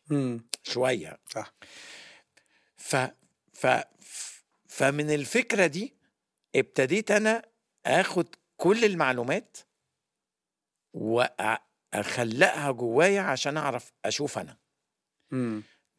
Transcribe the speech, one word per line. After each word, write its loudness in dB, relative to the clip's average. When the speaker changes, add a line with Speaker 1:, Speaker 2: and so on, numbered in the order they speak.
Speaker 1:
مم. 0
Speaker 2:
شوية. -2
Speaker 1:
صح. -10
Speaker 2:
ف-، -4
ف-، -4
ف-، -16
فمن 0
الفكرة 2
دي -4
ابتديت 0
أنا 2
آخد 2
كل 2
المعلومات 0
وأ-، 0
أخلقها 0
جوايا 2
عشان -2
أعرف -4
أشوف -4
أنا. -12
Speaker 1:
مم. -4